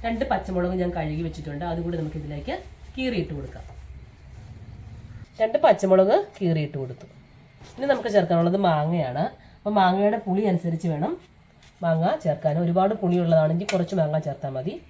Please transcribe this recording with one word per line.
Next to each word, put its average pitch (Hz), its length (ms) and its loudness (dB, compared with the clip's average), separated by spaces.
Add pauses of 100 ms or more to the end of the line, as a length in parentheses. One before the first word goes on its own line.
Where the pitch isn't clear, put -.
രണ്ട് 233 260 -2
പച്ചമുളക് 185 520 -2
ഞാൻ 175 160 0
കഴുകി 156 280 -4
വെച്ചിട്ടുണ്ട്, 151 460 -8
അതുകൂടി 170 280 -4
നമുക്ക് 151 200 -6
ഇതിലേക്ക് 147 340 -8 (400)
കീറിയിട്ട് 233 440 -2
കൊടുക്കാം. - 260 -12 (1800)
രണ്ട് 226 240 2
പച്ചമുളക് 190 520 6 (220)
കീറിയിട്ട് 156 440 0
കൊടുത്തു. 127 240 -12 (720)
ഇനി 262 160 -4
നമുക്ക് 226 240 0
ചേർക്കാനുള്ളത് 175 420 4 (100)
മാങ്ങയാണ്. 151 560 0 (340)
അപ്പോൾ 208 220 -4
മാങ്ങയുടെ 196 460 4
പുളി 190 160 0 (100)
അനുസരിച്ച് 170 420 -2
വേണം 180 180 -2 (720)
മാങ്ങ 170 400 2
ചേർക്കാൻ. 156 400 0
ഒരുപാട് 185 300 2 (100)
പുളിയുള്ളതാണെങ്കിൽ 170 680 2
കുറച്ച് 175 260 0
മാങ്ങ 156 260 0
ചേർത്താൽ 135 320 -8
മതി. 160 160 -6 (160)